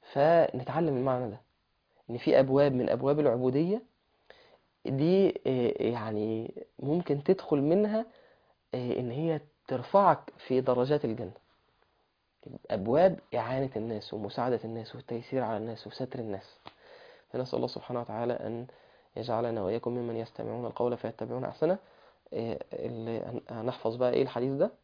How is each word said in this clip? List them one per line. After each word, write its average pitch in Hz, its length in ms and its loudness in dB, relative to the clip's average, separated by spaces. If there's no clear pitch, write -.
فنتعلم 147 960 4
المعنى 127 320 0
ده، 107 120 -10
إن 117 80 -6
في 131 220 6
أبواب 135 340 4
من 123 160 0
أبواب 135 300 2
العبودية 139 640 2
دي، 165 440 4
آه، 123 360 0
يعني 110 680 -2
ممكن 143 440 -2
تدخل 185 380 2
منها، 208 440 2
آه، 123 240 -2
إن 123 120 -4
هي 151 300 0
ترفعك 156 680 4
في 127 240 0
درجات 131 440 2
الجنة. 110 260 -4
أبواب 143 480 4
إعانة 131 400 -2
الناس 110 380 -6
ومساعدة 117 500 -2
الناس 113 320 -10
والتيسير 123 480 -4
على 110 140 -2
الناس 110 300 -8
وستر 127 320 -8
الناس. 101 400 -8
فنسأل 127 220 -4
الله 123 120 0
سبحانه 123 340 -6
وتعالى 120 320 -4
أن 117 340 -6
يجعلنا 113 480 -2
وإياكم 117 280 -2
ممن 120 240 -4
يستمعون 113 500 -8
القول 120 320 -2
فيتبعون 117 460 -8
أحسنه. 165 340 -2
إيه، 113 260 -4
اللي 117 460 -6
هن-، 120 300 -8
هنحفظ 117 460 -4
بقى 123 180 2
إيه 131 100 4
الحديث 135 300 -2
ده 160 180 0